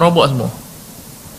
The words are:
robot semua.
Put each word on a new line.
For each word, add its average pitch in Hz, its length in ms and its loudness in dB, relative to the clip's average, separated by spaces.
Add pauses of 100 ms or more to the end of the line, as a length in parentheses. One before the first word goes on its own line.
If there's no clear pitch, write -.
robot 165 320 2
semua. 175 160 -4 (880)